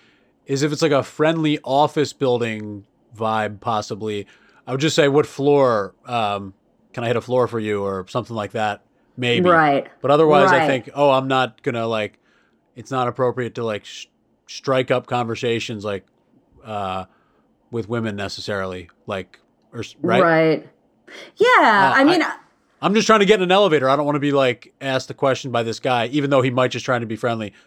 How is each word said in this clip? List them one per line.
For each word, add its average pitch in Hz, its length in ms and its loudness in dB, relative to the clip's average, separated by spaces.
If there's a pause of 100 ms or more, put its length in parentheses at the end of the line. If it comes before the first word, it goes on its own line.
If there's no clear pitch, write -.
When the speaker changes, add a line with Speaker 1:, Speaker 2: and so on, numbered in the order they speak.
(480)
Speaker 1:
is 139 160 -2
if 151 100 0
it's, 143 80 -6
like, 156 100 2
a 135 120 2
friendly 156 600 0
office 143 500 0
building 110 720 -4 (300)
vibe, 107 460 -4
possibly, 107 640 -6 (400)
I 120 60 -12
would 135 100 -4
just 156 140 0
say, 147 120 4
"What 139 200 2
floor, 131 680 2 (140)
um, 101 480 -4 (380)
can 120 100 -8
I 117 40 -4
hit 120 80 0
a 110 60 -2
floor 123 260 0
for 113 120 -8
you?" 104 240 -4
or 95 260 -6
something 117 260 -8
like 104 180 -6
that, 107 280 -4 (340)
maybe. 123 320 0
Speaker 2:
Right. 156 380 2 (160)
Speaker 1:
But 127 80 0
otherwise, 147 420 6
I 139 80 4
Speaker 2:
Right. 151 80 0
Speaker 1:
think, 131 280 -2
"Oh, 143 160 4
I'm 131 160 2
not 131 340 -2
gonna, 117 240 -4
like, 107 320 -4 (580)
it's 113 140 -18
not 127 180 -2
appropriate 120 480 -2
to, 120 80 -6
like, 107 220 -6
sh-, - 220 -18 (400)
strike 131 420 -2
up 127 160 0
conversations, 117 800 -4
like, 98 200 -6 (600)
uh, 95 400 -6 (640)
with 113 180 -8
women 113 280 -4
necessarily," 95 760 -8 (160)
like, 95 340 -10 (320)
or 120 100 -12
s-, - 200 -16
right? 131 220 2
Speaker 2:
Right. 160 440 2 (720)
Yeah, 311 560 4
Speaker 1:
Uh, 262 60 2
Speaker 2:
I 269 40 4
mean, 320 200 2
Speaker 1:
I, - 100 -6 (500)
I'm 180 120 0
just 220 100 2
trying 220 140 6
to 202 60 2
get 208 100 6
in 185 80 0
an 180 80 0
elevator. 160 360 4
I 135 80 4
don't 147 120 0
wanna 147 120 0
be, 143 120 -2
like, 135 500 0
asked 131 260 -4
the - 60 -12
question 131 380 -2
by 120 100 0
this 113 180 -6
guy, 120 280 0
even 139 240 -2
though 135 100 4
he 131 80 0
might 123 220 0
just 120 120 -8
trying 123 180 -2
to 113 60 -6
be 110 80 -8
friendly. 110 380 -4 (140)